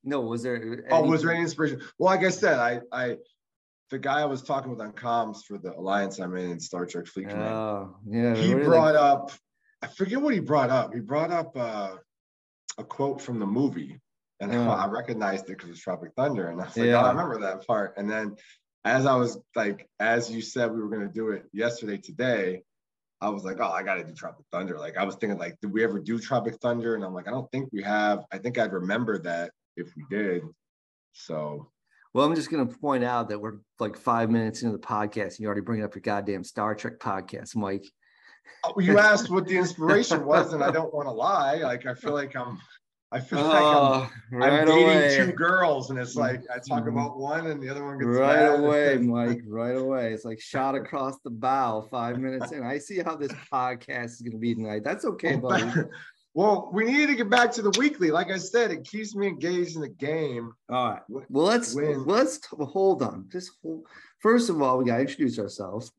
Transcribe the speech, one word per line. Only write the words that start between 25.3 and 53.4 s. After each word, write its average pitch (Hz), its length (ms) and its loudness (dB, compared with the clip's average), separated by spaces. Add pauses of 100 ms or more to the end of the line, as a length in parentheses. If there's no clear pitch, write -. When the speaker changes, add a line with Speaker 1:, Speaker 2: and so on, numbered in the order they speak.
Speaker 2:
like, 87 200 -10
"Did 101 140 -6
we 110 100 2
ever 101 160 0
do 107 200 -4
Tropic 113 420 -2
Thunder?" 117 340 0
And 104 80 -6
I'm 92 120 -8
like, 90 120 -10
"I 104 40 -8
don't 131 200 -8
think 135 220 -6
we 101 100 -4
have. 104 480 0
I 98 60 -10
think 120 220 -4
I'd 101 140 0
remember 101 460 -2
that 85 320 -4 (240)
if 87 200 -12
we - 140 -16
did." 101 340 -2 (680)
So. 76 580 -10 (420)
Speaker 1:
Well, 135 120 4
I'm 160 100 2
just 156 160 -4
gonna 147 160 0
point 131 360 -2
out 120 260 -2
that 104 100 -6
we're, 107 180 -10 (220)
like, 107 180 -4
five 117 320 2
minutes 113 340 2
into 113 120 0
the - 60 -10
podcast, 104 500 -4
and - 80 -20
you're 107 100 -6
already 101 120 -2
bringing 107 240 -2
up 101 100 -10
your 98 60 -12
goddamn 101 420 -2
Star 107 320 -4
Trek 120 240 -10
podcast, - 560 -8
Mike. 98 300 -4 (800)
Speaker 2:
Oh, - 160 -2
you 196 180 6
asked 214 320 8
what 185 160 2
the 185 120 2
inspiration 175 680 4
was, 156 280 4
and 147 100 0
I 143 80 4
don't 160 220 -2
wanna 143 180 -4
lie. 143 460 2
Like, 127 280 -4
I 127 80 -4
feel 147 200 -4
like 139 220 -4
I'm, 120 220 -8 (540)
I 127 80 -4
feel 143 240 -2
like 151 180 6
I'm, 147 140 8
Speaker 1:
Oh, 135 340 4 (220)
Speaker 2:
I'm 123 80 -6
Speaker 1:
right 143 260 6
Speaker 2:
dating 160 200 8
Speaker 1:
away. 151 320 6
Speaker 2:
two 180 160 4
girls, 165 580 2
and 131 80 -4
it's 123 160 -8
like, 127 340 0
I 123 100 -6
talk 123 260 -4
Speaker 1:
Mm-hmm. - 20 -2 (100)
Speaker 2:
about 135 200 -4
one, 151 300 -4
and 147 140 -6
the 131 80 -8
other 143 160 -8
one 139 140 -10
gets 123 80 0 (100)
Speaker 1:
Right 139 180 6 (160)
Speaker 2:
mad. 147 100 4
Speaker 1:
away, 147 360 4
Speaker 2:
<laughs> 120 40 2
Speaker 1:
Mike. 120 440 2
Right 117 320 -4
away. 131 360 -2
It's 110 120 -10
like 110 160 -8
shot 135 340 -2
across 135 440 -6
the - 100 -14
bow 120 520 0 (100)
five 120 280 -4
minutes 131 320 -4
in. 143 120 -8
I 131 160 -4
see 190 200 -6
how 165 180 -4
this 143 160 -6 (200)